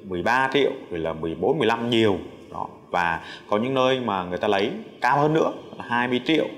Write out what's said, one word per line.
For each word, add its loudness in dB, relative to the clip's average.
mười -4
ba 2
triệu, 4
rồi -6
là -2
mười -6
bốn, 2
mười 4
lăm 2
nhiều. 4
Đó. -8
Và 0
có 2
những -2
nơi 2
mà -2
người -6
ta -2
lấy 2
cao 4
hơn 2
nữa 2
là -12
hai 0
mươi 0
triệu 2